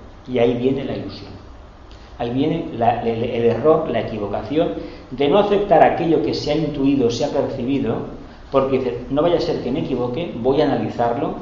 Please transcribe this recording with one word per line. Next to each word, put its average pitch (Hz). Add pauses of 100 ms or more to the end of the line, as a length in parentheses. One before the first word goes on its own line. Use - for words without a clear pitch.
(280)
Y 123
ahí 120
viene 131
la 113
ilusión. - (800)
Ahí 120
viene 160
la, 117
el, 113
el 117
error, 139
la 110
equivocación 107 (360)
de 139
no 190
aceptar 196
aquello 151
que -
se -
ha 151
intuido, 139
se -
ha 143
percibido, 123 (560)
porque 131
dice, -
no 139
vaya 170
a -
ser -
que 123
me 151
equivoque, 123
voy 131
a 147
analizarlo, 120